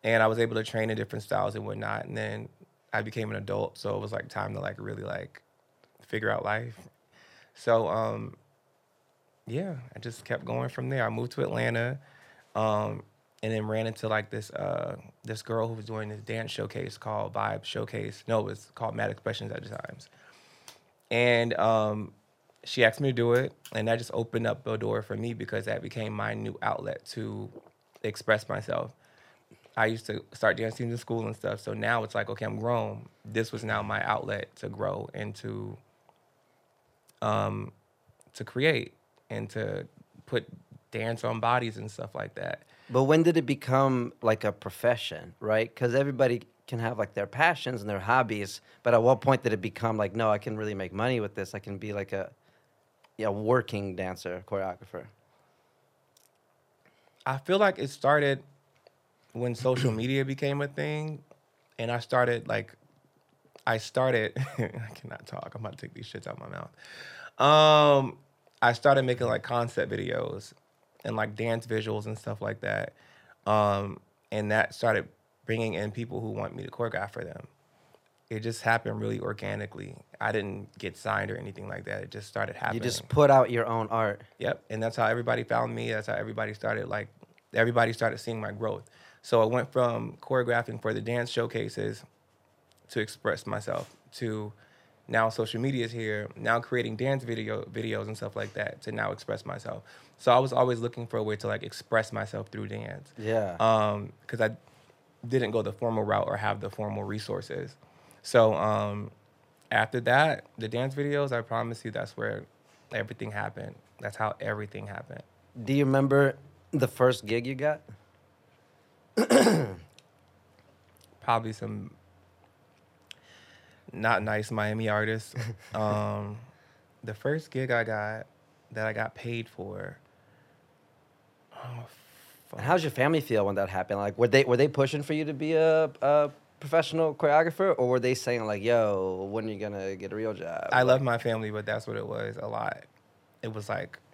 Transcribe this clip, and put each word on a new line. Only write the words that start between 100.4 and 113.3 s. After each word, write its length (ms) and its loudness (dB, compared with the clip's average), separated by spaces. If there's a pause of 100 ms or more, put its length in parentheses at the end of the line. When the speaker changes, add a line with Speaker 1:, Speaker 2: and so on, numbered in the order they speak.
Speaker 1:
was 120 0
always 280 2
looking 260 -6
for 120 -4
a 60 0
way 140 -2
to, 100 -6
like, 140 -2
express 500 -2
myself 360 -6
through 220 -8
dance. 500 -10
Speaker 2:
Yeah. 400 0
Speaker 1:
Um, 540 4 (120)
'cause 160 -2
I 140 2 (720)
didn't 240 2
go 100 2
the 120 -2
formal 300 0
route 240 2
or 100 -2
have 240 -2
the 100 -6
formal 320 -6
resources. 720 -8 (460)
So, 340 8
um, 560 0 (600)
after 300 2
that, 440 4 (120)
the 100 -6
dance 280 -2
videos, 360 0
I 100 -2
promise 440 -4
you 60 -8
that's 260 -6
where 280 -4 (480)
everything 380 -6